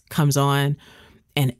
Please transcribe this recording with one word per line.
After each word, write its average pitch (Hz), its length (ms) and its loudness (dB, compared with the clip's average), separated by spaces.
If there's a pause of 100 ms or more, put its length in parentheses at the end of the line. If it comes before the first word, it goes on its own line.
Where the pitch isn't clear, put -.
comes 143 280 0
on, 139 400 0 (600)
and 131 240 -2